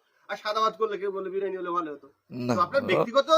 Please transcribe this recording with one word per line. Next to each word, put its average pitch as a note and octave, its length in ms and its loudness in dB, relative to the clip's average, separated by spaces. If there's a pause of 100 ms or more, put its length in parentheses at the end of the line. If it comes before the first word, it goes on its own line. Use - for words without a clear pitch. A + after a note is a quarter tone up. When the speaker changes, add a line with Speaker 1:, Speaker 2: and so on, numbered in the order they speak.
(300)
Speaker 1:
আর G#3 140 -6
সাদা G#3+ 180 -2
ভাত A3 180 2
করলে G#3+ 180 0
কেউ G3 140 -4
বলে F#3+ 180 -6
বিরিয়ানি F#3+ 280 -4
হলে F3+ 120 -6
ভালো E3+ 240 -2
হতো। - 140 -16 (240)
Speaker 2:
না। B2 240 0
Speaker 1:
তো - 60 4
আপনার - 200 2
ব্যক্তিগত C#4 560 2